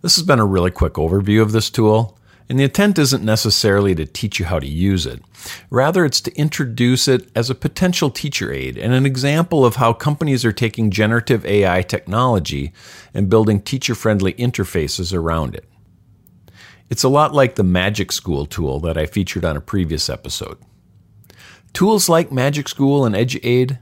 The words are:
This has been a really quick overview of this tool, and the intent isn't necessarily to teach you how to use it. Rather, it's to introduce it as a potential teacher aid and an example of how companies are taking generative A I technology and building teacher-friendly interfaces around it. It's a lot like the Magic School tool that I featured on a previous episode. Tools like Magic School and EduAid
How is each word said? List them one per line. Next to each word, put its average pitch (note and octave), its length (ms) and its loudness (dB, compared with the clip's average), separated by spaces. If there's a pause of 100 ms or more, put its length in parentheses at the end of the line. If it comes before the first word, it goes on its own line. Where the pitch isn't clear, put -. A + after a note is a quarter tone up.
This - 160 0
has E3 80 -2
been D#3 140 4
a G#2+ 80 4
really F#2 240 2
quick - 240 -2
overview G2 480 2
of G#2+ 100 2
this A2 180 0
tool, A2 480 2 (300)
and C3 100 -2
the C3+ 60 4
intent G3 340 2
isn't C3 260 0
necessarily G2+ 720 2
to D#2 120 -4
teach - 320 -6
you F2 60 -2
how E2+ 140 -2
to C#2 80 -6
use F2 400 0
it. A#1+ 160 -12 (480)
Rather, D#3+ 340 2
it's - 180 0
to - 160 -8
introduce B2 720 0
it B2+ 260 0
as A#2+ 160 -2
a B2+ 40 -2
potential F3 560 -2
teacher A2 420 -6
aid C2 240 -8
and A#2 160 -2
an C3 140 2
example C#3 580 2
of A2+ 120 4
how A#2 160 2
companies D3 520 -2
are A2+ 80 2
taking A2 380 -2
generative A2 560 0
A G2+ 200 4
I F2+ 160 2
technology F2+ 920 -2 (400)
and G2+ 180 -2
building G#2+ 300 4
teacher-friendly G#2+ 760 -2
interfaces F#2 800 -4
around E2 420 -2
it. - 140 -16 (1200)
It's - 140 -4
a C3+ 40 4
lot D3 260 2
like C3+ 200 4
the G#2 100 0
Magic F#2 480 0
School D2 320 -4
tool C#2+ 360 -6
that E2 180 -4
I D#2 80 -2
featured F2+ 380 -4
on D#2 120 -2
a D2 40 -6
previous E2 500 -4
episode. - 480 -12 (1120)
Tools G#3 380 2
like E3 200 2
Magic C#3 380 -2
School C#3 380 2
and G#2+ 80 0
EduAid B2 680 0